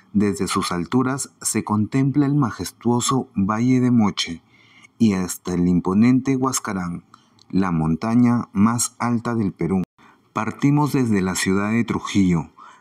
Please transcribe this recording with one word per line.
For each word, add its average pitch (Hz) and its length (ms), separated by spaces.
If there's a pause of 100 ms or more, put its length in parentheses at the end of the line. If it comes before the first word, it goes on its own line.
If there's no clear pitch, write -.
(120)
Desde 98 360
sus - 220
alturas 127 720
se - 240
contempla 135 640
el 139 80
majestuoso 120 1000
Valle 110 460
de 123 100
Moche 101 520 (560)
y 107 160
hasta 92 400
el 87 120
imponente 117 680
Huascarán, 95 680 (440)
la 92 240
montaña 113 800
más 113 460
alta 117 360
del 101 180
Perú. 90 300 (520)
Partimos 143 580
desde 113 300
la 92 140
ciudad 98 340
de 113 140
Trujillo, 90 680 (300)